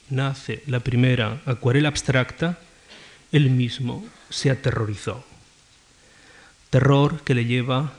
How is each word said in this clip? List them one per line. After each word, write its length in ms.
nace 560
la 120
primera 680
acuarela 420
abstracta, 720
él 180
mismo 540
se 220
aterrorizó. 720
Terror 540
que 100
le 100
lleva 540